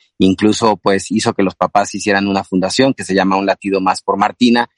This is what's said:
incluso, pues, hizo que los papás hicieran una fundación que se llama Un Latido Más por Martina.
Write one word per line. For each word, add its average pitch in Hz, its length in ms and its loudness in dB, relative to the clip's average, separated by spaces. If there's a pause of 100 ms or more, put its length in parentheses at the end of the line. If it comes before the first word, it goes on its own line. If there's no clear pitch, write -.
(180)
incluso, 101 580 2
pues, 98 340 -2
hizo 110 220 -2
que 98 100 -2
los 92 120 -2
papás 104 400 -2
hicieran 98 340 0
una 98 160 -2
fundación 92 480 0
que 98 120 -8
se 92 100 -4
llama 95 240 0
Un 98 80 -2
Latido 98 340 -2
Más 95 220 -2
por 98 160 -2
Martina. 120 600 2